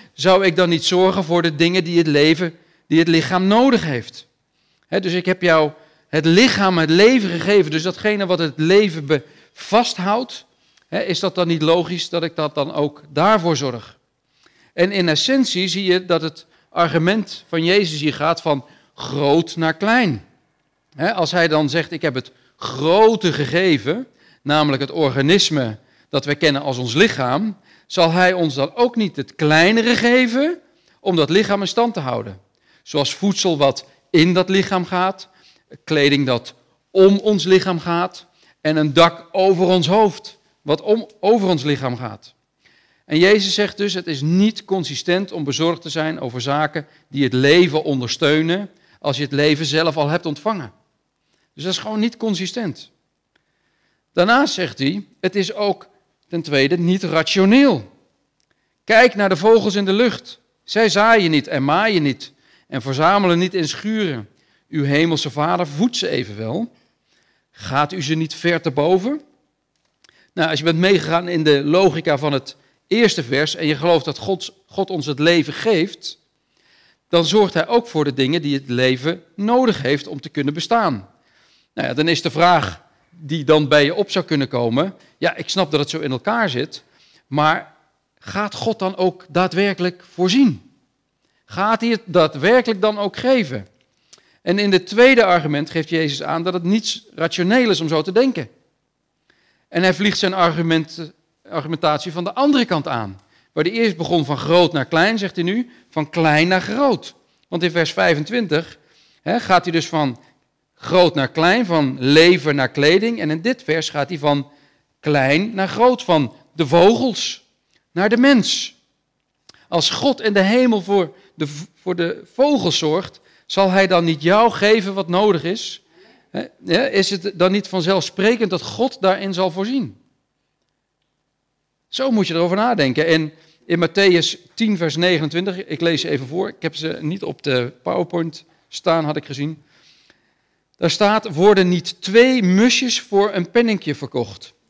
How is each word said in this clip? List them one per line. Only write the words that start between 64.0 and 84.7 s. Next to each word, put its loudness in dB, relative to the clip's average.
Uw -4
hemelse 0
Vader -2
voedt -2
ze -4
evenwel. -6
Gaat -4
u -8
ze -2
niet -4
ver -2
te -4
boven?" 0
Nou, 0
als -2
je -4
bent 2
meegegaan 2
in -2
de 4
logica 2
van -2
het -6
eerste 2
vers -2
en -6
je 0
gelooft 0
dat -8
God, -6
God -6
ons -6
het -6
leven 2
geeft, -4
dan 2
zorgt 2
hij 0
ook 0
voor -2
de -4
dingen -2
die -4
het -8
leven -2
nodig 0
heeft -2
om -12
te -16
kunnen -4
bestaan. -2
Nou -6
ja, -4
dan -2
is 0
de -4
vraag 2
die -6
dan 4
bij 4
je -2
op -2
zou -2
kunnen -2
komen, -2